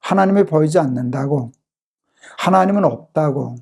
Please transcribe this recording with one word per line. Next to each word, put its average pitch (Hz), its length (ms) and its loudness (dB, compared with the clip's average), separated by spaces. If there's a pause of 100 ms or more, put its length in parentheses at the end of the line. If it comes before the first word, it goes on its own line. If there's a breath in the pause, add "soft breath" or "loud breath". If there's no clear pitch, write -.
하나님이 196 440 2
보이지 156 340 0
않는다고, 131 720 -4 (840 loud breath)
하나님은 190 460 2
없다고 135 760 -2